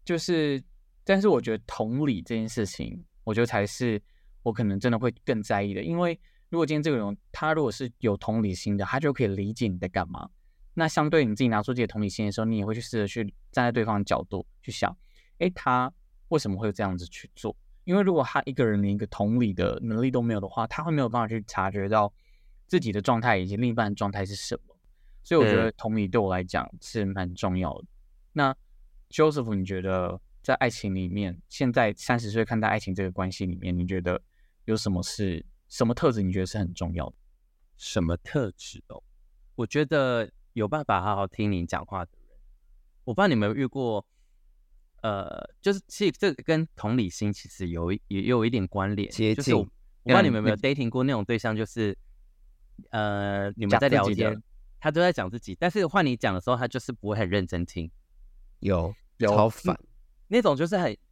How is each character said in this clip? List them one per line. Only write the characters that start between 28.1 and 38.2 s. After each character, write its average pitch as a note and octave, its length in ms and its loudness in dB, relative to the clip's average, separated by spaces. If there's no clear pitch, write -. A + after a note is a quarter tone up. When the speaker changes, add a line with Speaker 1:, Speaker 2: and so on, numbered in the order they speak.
Speaker 1:
那 C#3 220 2
Joseph， D3 460 2
你 F#2+ 80 0
觉 F#2 180 -4
得 F#2 380 -2
在 - 140 0
爱 B2+ 140 2
情 G2+ 240 -4
里 F#2 140 -2
面， F2+ 400 -4
现 B2+ 240 0
在 A2+ 240 4
三 A#2+ 240 0
十 A2+ 100 -4
岁 A2 140 0
看 A2 160 -2
待 G#2+ 80 0
爱 G#2 120 0
情 F#2+ 140 -6
这 F#2+ 100 -2
个 F#2 80 -2
关 F#2 200 -4
系 F#2+ 140 -6
里 F2 100 -4
面， F2+ 220 -4
你 F2 100 0
觉 F#2 140 -2
得 F2+ 200 -2
有 A2 100 0
什 G#2+ 160 -2
么 F2 100 0
是， F2+ 440 -4
什 - 160 -2
么 A#2 80 2
特 D3 180 2
质 A2 100 -2
你 F#2 120 0
觉 F#2+ 60 0
得 F#2 60 0
是 G#2+ 120 -6
很 F2 160 -4
重 F2 200 -6
要 D#2+ 140 -6
的？ - 80 -16
Speaker 3:
什 - 260 -4
么 E2+ 140 0
特 A#2 400 -4